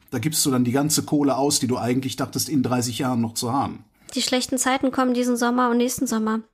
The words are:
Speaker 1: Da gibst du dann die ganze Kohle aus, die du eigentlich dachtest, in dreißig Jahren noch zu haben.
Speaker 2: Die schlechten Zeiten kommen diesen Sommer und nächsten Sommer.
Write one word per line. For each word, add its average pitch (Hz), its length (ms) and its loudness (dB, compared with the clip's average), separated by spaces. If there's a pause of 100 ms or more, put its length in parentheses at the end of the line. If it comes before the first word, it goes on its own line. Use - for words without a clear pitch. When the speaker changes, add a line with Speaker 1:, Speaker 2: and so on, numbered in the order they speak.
Speaker 1:
Da 127 100 -4
gibst 156 260 0
du 139 60 2
dann 127 120 4
die 120 80 2
ganze 139 320 0
Kohle 143 320 2
aus, 143 240 2
die 131 80 0
du 120 100 0
eigentlich 123 380 -2
dachtest, - 340 -4
in 143 140 2
dreißig 120 360 -2
Jahren 127 220 0
noch 117 120 -2
zu 117 180 -4
haben. 123 320 -2 (320)
Speaker 2:
Die 254 60 -2
schlechten 254 360 0
Zeiten 262 360 0
kommen 254 200 2
diesen 247 220 0
Sommer 240 340 2
und 240 60 2
nächsten 240 320 0
Sommer. 220 320 0 (140)